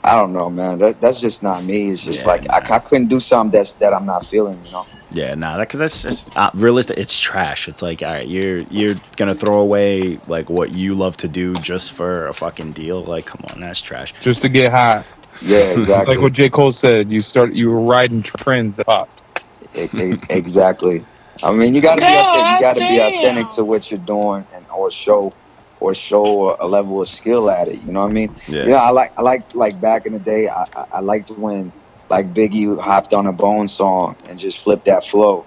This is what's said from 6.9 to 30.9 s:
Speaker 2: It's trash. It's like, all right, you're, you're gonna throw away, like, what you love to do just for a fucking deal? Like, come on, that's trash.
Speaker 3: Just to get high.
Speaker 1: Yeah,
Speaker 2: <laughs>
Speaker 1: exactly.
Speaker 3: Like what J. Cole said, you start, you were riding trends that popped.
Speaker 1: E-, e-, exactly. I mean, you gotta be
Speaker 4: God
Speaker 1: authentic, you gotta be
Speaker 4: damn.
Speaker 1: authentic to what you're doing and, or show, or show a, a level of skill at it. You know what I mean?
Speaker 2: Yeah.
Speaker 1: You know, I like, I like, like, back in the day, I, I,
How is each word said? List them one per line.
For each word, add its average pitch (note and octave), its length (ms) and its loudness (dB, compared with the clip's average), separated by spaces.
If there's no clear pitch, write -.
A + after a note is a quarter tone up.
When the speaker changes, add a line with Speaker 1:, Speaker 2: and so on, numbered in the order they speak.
Speaker 2:
It's - 220 0
trash. D#2 480 -4
It's D#2 140 -8
like, E2+ 200 -8
all D#2+ 120 -6
right, C#2+ 140 -8
you're, F#2 320 -4
you're G#2 260 -2
gonna G2+ 180 0
throw G#2 240 2
away, G2+ 580 2
like, E2 220 -6
what E2+ 240 -2
you F#2+ 220 -4
love F#2 220 -2
to - 100 -8
do F2+ 280 -4
just F2 360 -4
for F2 360 -6
a C#2 60 -8
fucking D#2+ 380 -10
deal? D#2+ 320 -8
Like, E2 220 -8
come - 160 -16
on, - 60 -16
that's F2 220 -8
trash. - 400 -12
Speaker 3:
Just B2 220 0
to C3+ 60 0
get B2+ 220 4
high. A#2 320 4
Speaker 1:
Yeah, G2+ 160 4
Speaker 2:
<laughs> F#2+ 200 4
Speaker 1:
exactly. G2+ 380 4
Speaker 3:
Like B2+ 80 0
what C3+ 80 4
J. C#3 180 4
Cole C#3 220 4
said, A2+ 400 2
you G#2+ 80 0
start, A#2+ 340 2
you A#2 160 0
were A2+ 120 2
riding A#2+ 420 2
trends A#2 540 -2
that G#2+ 80 -4
popped. - 360 0
Speaker 1:
E-, E2 220 -6
e-, F#2 180 -2
exactly. F2+ 760 2
I D#2+ 80 2
mean, A2+ 240 4
you C#4+ 60 4
gotta D#4+ 200 6
be F4 60 4
Speaker 4:
God F#4+ 280 4
Speaker 1:
authentic, E4 180 2
you F4+ 80 4
gotta B2+ 180 2
be F4+ 180 2
Speaker 4:
damn. - 160 4
Speaker 1:
authentic A2+ 200 -6
to A2 100 0
what G#2+ 260 -2
you're G#2 80 -8
doing G2+ 540 -4
and, F2+ 100 -20
or F#2+ 180 -2
show, G2+ 420 2
or F#2+ 160 0
show G#2 560 2
a, - 140 -4
a - 20 -4
level G2 340 0
of F2+ 80 -4
skill A2+ 400 -2
at F2 200 -2
it. - 160 -10
You F2 80 -8
know G2 100 -2
what G2+ 60 0
I G#2+ 40 -2
mean? A2 220 -2
Speaker 2:
Yeah. D2+ 160 -4
Speaker 1:
You A2+ 80 2
know, C3+ 60 6
I A#2+ 120 4
like, B2+ 280 2
I A#2+ 60 -4
like, B2 320 -2
like, G#2+ 260 -2
back A2 240 0
in G#2+ 80 -6
the G#2+ 60 -8
day, G#2+ 300 -2
I, F2+ 140 -6
I, C#2 180 -12